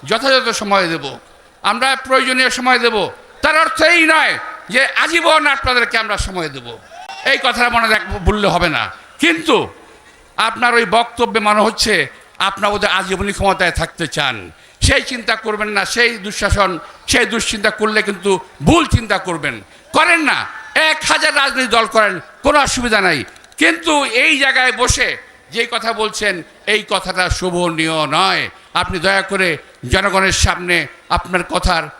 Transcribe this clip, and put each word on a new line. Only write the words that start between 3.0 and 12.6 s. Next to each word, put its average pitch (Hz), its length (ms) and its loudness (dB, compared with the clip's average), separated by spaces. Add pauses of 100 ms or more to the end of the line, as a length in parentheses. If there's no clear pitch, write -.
তার 311 160 2
অর্থ 311 240 0
এই 330 240 4
নয় 269 320 2 (300)
যে 254 180 2
আজীবন 311 600 2
আপনাদেরকে 247 520 0
আমরা 208 200 -2
সময় 180 300 -6
দেব, 120 300 -14 (460)
এই 269 180 2
কথাটা 240 260 0
মনে 233 200 0
রাখ-, 208 300 0
ভুললে 202 300 2
হবে 170 200 2
না। 117 220 -2 (280)
কিন্তু 311 560 0 (600)
আপনার 233 380 0
ওই 233 100 4
বক্তব্যে 220 560 0
মনে 208 200 2
হচ্ছে 202 460 0 (320)
আপনার 196 320 -2